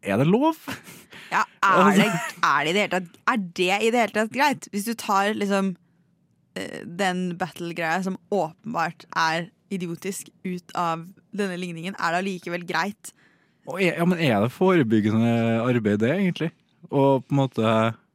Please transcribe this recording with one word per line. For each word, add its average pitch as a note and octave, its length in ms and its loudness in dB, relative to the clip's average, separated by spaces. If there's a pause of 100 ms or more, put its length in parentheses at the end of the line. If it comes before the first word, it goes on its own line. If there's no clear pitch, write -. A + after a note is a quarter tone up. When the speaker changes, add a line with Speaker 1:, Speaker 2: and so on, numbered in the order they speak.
Speaker 1:
er G2 160 0
det C#3 80 4
lov? C#4 300 2 (720)
Speaker 2:
Ja, G#3 140 0 (180)
er F#3+ 160 6
Speaker 1:
Altså G3 160 6
Speaker 2:
det, G#3 160 4 (320)
er D3 160 2
det D3 80 0
i E3 60 0
det G#3 80 2
hele F3+ 100 -2
tatt, F3+ 160 -2 (240)
er C4 60 0 (180)
det F3+ 160 2
i G#3+ 180 0
det A#3+ 120 2
hele G#3 120 0
tatt G#3+ 200 -2
greit? C4+ 400 0
Hvis G3+ 120 -4
du A3+ 80 -4
tar G3+ 400 0
liksom, G3 420 0 (800)
eh, - 280 -10
den F3+ 540 -4
battle-greia E3+ 680 -4
som F#3 140 -6 (120)
åpenbart E3 760 -4 (100)
er E3 320 0 (240)
idiotisk F#3 560 -8 (160)
ut F3+ 320 -10
av E3 320 -4 (240)
denne F#3+ 260 -6
ligningen, F3 400 -10
er E3+ 140 -2
det F3 80 0
allikevel F3 480 -6
greit? F3+ 460 -6 (520)
Speaker 1:
Og F3 140 -8
er, F3 160 2
ja, E3 100 0
men F3+ 140 2
er A#2+ 240 4
det A#2+ 100 0
forebyggende A2+ 1080 2
arbeid A2+ 400 2
det, A#2+ 80 2
egentlig? E3+ 400 -2 (400)
Og C#3 320 4
på - 80 -6
en C#3 80 2
måte A2+ 560 2 (200)